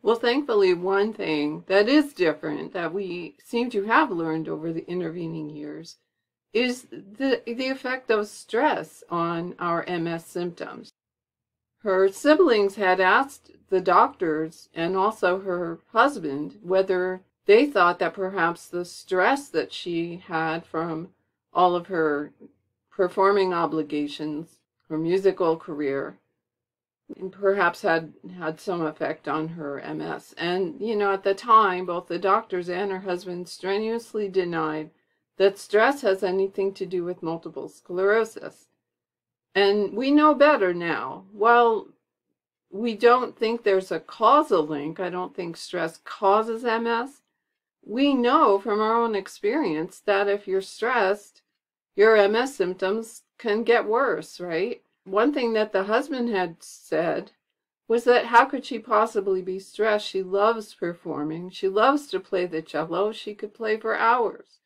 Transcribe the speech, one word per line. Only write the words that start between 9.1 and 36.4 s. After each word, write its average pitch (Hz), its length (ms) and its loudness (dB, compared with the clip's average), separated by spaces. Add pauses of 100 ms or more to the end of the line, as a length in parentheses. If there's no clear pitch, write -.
on 170 480 -4
our 170 300 -2
M 170 180 -4
S 165 180 -6
symptoms. - 680 -10 (920)
Her 190 280 2
siblings 240 680 4
had 185 240 2
asked 226 500 2 (200)
the 185 100 2
doctors 175 920 0
and 170 240 -4
also 190 440 0
her 175 400 -6 (120)
husband 175 720 0
whether 185 600 0 (240)
they 220 180 8
thought 185 340 2
that 170 140 -2
perhaps 190 560 -4
the 175 160 -6
stress 208 640 0
that - 240 -4
she 170 540 -8
had 165 400 -4
from 165 420 -6 (460)
all 180 200 4
of 175 120 -4
her 151 440 -2 (600)
performing 190 640 2
obligations, 151 1080 -4 (300)
her 156 80 -6
musical 180 580 2
career, 143 640 -6 (1000)
and 185 140 -12
perhaps 190 480 0
had, 165 320 0 (260)
had 160 220 -8
some 175 220 -6
effect 156 460 -6
on 156 200 -4
her 151 320 -10
M 156 220 -10
S. 156 340 -12
And, 180 420 -4
you 220 160 -4
know, 202 160 0
at 196 120 -2
the 196 100 2
time, 196 540 4
both 175 220 -6
the 175 100 -6
doctors 190 500 0
and 190 220 -4
her 190 100 -6
husband 180 480 -8
strenuously 214 800 -4
denied 160 600 -2 (480)
that 196 200 4
stress 240 440 2
has 190 200 0
anything 196 520 -2